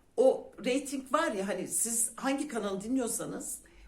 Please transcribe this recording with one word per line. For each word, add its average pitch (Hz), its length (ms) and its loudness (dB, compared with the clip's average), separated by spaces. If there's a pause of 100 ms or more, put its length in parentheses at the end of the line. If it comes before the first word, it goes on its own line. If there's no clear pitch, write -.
(180)
o - 340 6 (140)
reyting 262 480 0
var 320 180 2
ya, 196 160 -2
hani 185 200 -2
siz - 480 0
hangi 285 320 0
kanalı 196 340 -4
dinliyorsanız 220 800 -4 (280)